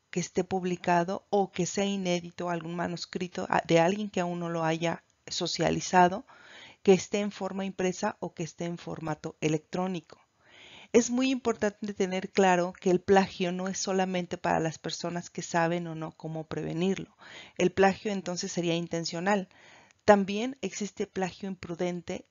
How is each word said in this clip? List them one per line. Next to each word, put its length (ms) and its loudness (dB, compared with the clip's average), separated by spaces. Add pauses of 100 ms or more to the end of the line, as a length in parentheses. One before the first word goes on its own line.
que 100 -4
esté 240 -2
publicado 840 -2
o 220 2
que 140 -2
sea 200 -2
inédito, 640 -2
algún 260 -6
manuscrito 760 -6
a-, 160 4
de 140 6
alguien 300 2
que 100 -4
aún 200 -2
no 100 -4
lo 140 -2
haya 400 -2 (240)
socializado, 960 2 (580)
que 100 8
esté 260 2
en 120 -2
forma 340 -6
impresa 540 -2
o 140 -8
que 100 -8
esté 220 -8
en 120 -6
formato 640 -8
electrónico. 800 -2 (720)
Es 200 4
muy 180 2
importante 640 -2
tener 380 -2
claro 420 4
que 160 -2
el 100 6
plagio 520 4
no 160 -4
es 100 -6
solamente 640 -2
para 200 2
las 200 -2
personas 500 -8
que 140 -10
saben 420 0
o 80 -10
no 200 -10
cómo 320 -8
prevenirlo. 680 -2 (440)
El 120 2
plagio 400 2
entonces 400 -6
sería 220 0
intencional. 760 -2 (540)
También 580 4
existe 440 -6
plagio 420 -6
imprudente 840 -6